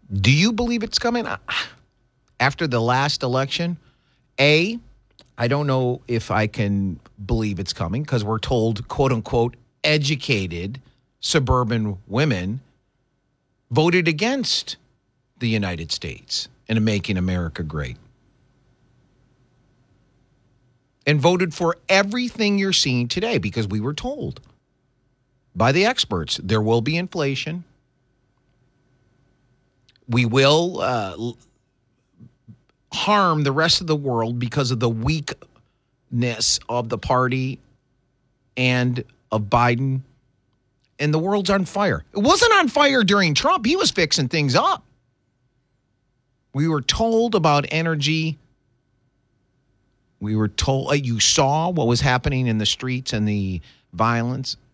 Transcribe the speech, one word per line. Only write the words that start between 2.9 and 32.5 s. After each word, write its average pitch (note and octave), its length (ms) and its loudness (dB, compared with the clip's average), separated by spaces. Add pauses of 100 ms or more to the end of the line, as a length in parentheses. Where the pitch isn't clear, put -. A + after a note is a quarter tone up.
election, C3+ 520 -2 (640)
A, E3 400 4 (580)
I A#2+ 120 -2
don't C#3+ 180 -2
know B2+ 400 0
if A#2 240 -4
I G#2+ 160 0
can G2 500 -2 (280)
believe G2+ 340 -2
it's F#2+ 140 -6
coming G#2 320 -4
'cause A#2+ 180 -2
we're A2 160 -2
told, A2+ 480 0
quote C3+ 240 0
unquote, A#2+ 460 -2 (260)
educated B2+ 960 -2 (420)
suburban A#2 760 0 (100)
women A2 540 -2 (1080)
voted E3 360 4
against G#3+ 680 -2 (600)
the A#2 100 -2
United F2+ 420 -4
States - 560 -10 (220)
and A2+ 160 0
making G#2 320 -2
America F2+ 440 -2
great. D2 360 -8 (3000)
And D3 140 2
voted F3 340 2
for E3+ 220 -2 (140)
everything G#3 680 2
you're G3 140 0
seeing B2 380 0
today G#3 280 -2
because G#2+ 300 -2
we G#2 140 -4
were C3 120 -4
told B3+ 460 -8 (1120)
by A#2 200 2
the F3+ 120 4
experts G2 560 -2
there G#2+ 200 0
will A2+ 180 2
be C3+ 160 -2
inflation. E3 680 -4 (2500)
We A#2+ 180 2
will, C#3+ 540 4
uh, G2 380 -2
l-, A#2 200 -8 (1600)